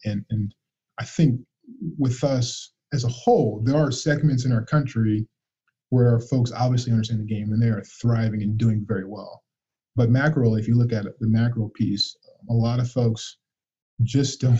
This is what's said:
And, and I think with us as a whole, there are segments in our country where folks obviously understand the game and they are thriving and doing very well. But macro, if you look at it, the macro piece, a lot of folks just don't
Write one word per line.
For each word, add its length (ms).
And, 240
and 240
I 60
think 340
with 260
us 500
as 100
a 60
whole, 540
there 140
are 140
segments 540
in 60
our 120
country 600
where 280
folks 320
obviously 400
understand 300
the 120
game 180
and 100
they 80
are 140
thriving 440
and 140
doing 300
very 180
well. 360
But 140
macro, 460
if 120
you 100
look 160
at 120
it, 140
the 80
macro 420
piece, 460
a 40
lot 260
of 120
folks 460
just 360
don't 200